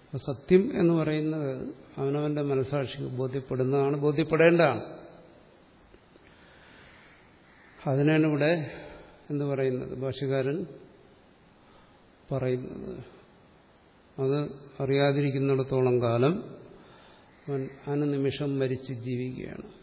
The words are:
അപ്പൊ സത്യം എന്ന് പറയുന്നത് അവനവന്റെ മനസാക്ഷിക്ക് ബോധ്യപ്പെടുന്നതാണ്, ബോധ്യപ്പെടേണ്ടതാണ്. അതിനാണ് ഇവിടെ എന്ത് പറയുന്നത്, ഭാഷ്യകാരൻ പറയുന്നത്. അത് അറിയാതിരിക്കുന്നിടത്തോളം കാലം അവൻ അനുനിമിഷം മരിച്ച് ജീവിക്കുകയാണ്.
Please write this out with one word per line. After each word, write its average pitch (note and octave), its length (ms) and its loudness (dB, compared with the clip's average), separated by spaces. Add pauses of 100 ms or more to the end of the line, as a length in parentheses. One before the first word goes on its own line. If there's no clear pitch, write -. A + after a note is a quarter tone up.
അപ്പൊ - 260 -10
സത്യം F#3 360 4 (180)
എന്ന് E3+ 200 6
പറയുന്നത് D#3 500 -2 (480)
അവനവന്റെ D3 520 0
മനസാക്ഷിക്ക് C3+ 580 -2 (100)
ബോധ്യപ്പെടുന്നതാണ്, C3+ 840 0
ബോധ്യപ്പെടേണ്ടതാണ്. D#3 800 6 (3000)
അതിനാണ് D#3 400 4
ഇവിടെ D3 220 2 (760)
എന്ത് C#3+ 200 -2
പറയുന്നത്, C3 420 -2 (120)
ഭാഷ്യകാരൻ C3+ 540 -2 (1700)
പറയുന്നത്. B2+ 600 -4 (1300)
അത് C3+ 220 0 (440)
അറിയാതിരിക്കുന്നിടത്തോളം C3+ 1120 2 (120)
കാലം A#2+ 260 4 (1120)
അവൻ C#3 160 -4 (300)
അനുനിമിഷം C#3+ 580 0 (100)
മരിച്ച് C3 340 -4 (120)
ജീവിക്കുകയാണ്. B2+ 640 -8 (140)